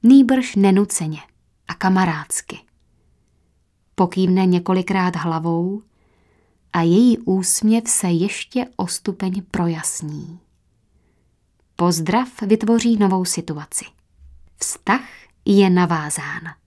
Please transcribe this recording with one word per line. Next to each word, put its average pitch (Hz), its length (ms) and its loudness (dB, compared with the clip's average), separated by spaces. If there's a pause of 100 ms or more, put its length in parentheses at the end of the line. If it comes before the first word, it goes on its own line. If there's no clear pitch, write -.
nýbrž 262 540 6
nenuceně 190 640 2 (480)
a - 60 -8
kamarádsky. 185 840 -2 (1400)
Pokývne 185 520 2
několikrát 180 720 0
hlavou 170 680 -4 (920)
a 170 60 0
její 220 360 4
úsměv 214 680 0
se - 200 -2
ještě 185 580 -2 (100)
o 185 100 -4
stupeň 190 640 -6
projasní. 165 880 -6 (1400)
Pozdrav 175 520 0 (140)
vytvoří 226 540 2
novou 190 280 2
situaci. 160 600 -8 (720)
Vztah - 480 -4 (400)
je 196 260 4
navázán. 160 720 -2 (240)